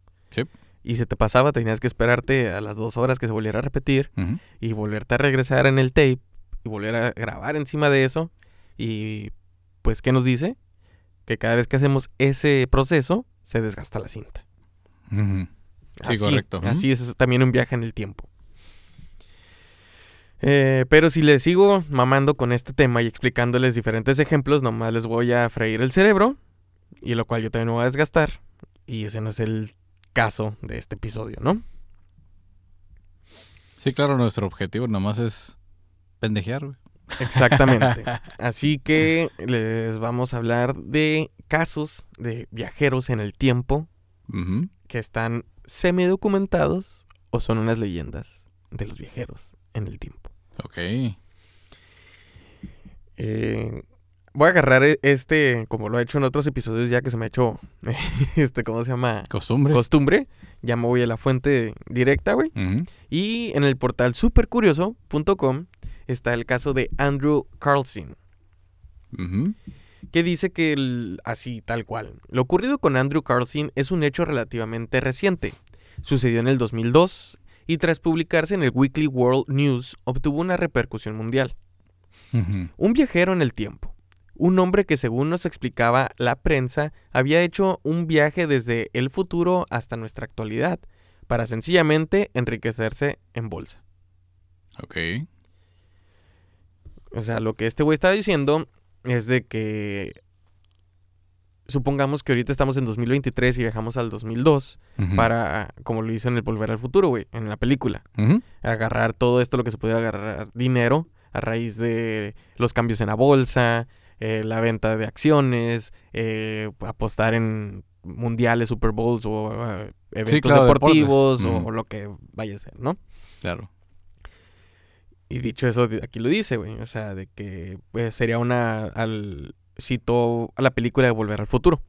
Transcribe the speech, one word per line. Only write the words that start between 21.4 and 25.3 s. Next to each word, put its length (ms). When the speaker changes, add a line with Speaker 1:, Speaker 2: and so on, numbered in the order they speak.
Speaker 2:
sigo 460
mamando 460
con 160
este 220
tema 300
y 20
explicándoles 680
diferentes 420
ejemplos, 460
nomás 280
les 140
voy 280